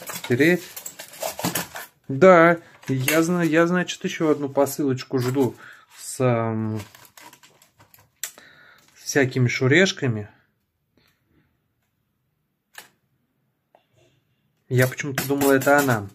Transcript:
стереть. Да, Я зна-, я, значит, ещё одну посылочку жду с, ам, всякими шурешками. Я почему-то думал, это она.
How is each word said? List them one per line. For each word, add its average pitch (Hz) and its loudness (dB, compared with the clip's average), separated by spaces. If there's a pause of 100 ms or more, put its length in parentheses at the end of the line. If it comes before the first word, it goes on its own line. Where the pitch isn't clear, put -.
(240)
стереть. 156 2 (1400)
Да, 170 6 (300)
Я 135 0
зна-, 175 -2
я, 165 2
значит, 175 -4
ещё 170 -2
одну 143 -2
посылочку 135 -2
жду 131 -2 (420)
с, - -10
ам, 110 -2 (2250)
всякими 127 0
шурешками. 131 0 (4000)
Я 127 2
почему-то 135 -8
думал, 139 2
это 139 4
она. 117 -2